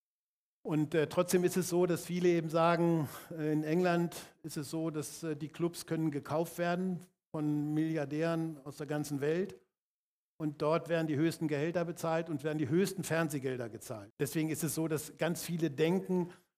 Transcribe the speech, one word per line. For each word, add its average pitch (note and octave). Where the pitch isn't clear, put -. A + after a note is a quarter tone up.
Und, D3+
äh, D3+
trotzdem F3+
ist F3
es F3+
so, F3
dass E3+
viele F3
eben E3
sagen, E3
äh, D#3
in D3+
England E3+
ist D#3
es C#3+
so, D#3+
dass, D3+
äh, D#3+
die D3
Clubs E3+
können D#3+
gekauft D3
werden F3
von D3+
Milliardären D#3+
aus D3
der D3+
ganzen D3
Welt. D#3+
Und D3+
dort D#3
werden E3
die D#3
höchsten D#3+
Gehälter E3
bezahlt E3
und D3
werden D3+
die D3
höchsten F3+
Fernsehgelder C3+
gezahlt. G#2+
Deswegen D#3
ist C#3+
es D3+
so, D#3+
dass D3+
ganz E3+
viele E3
denken, F3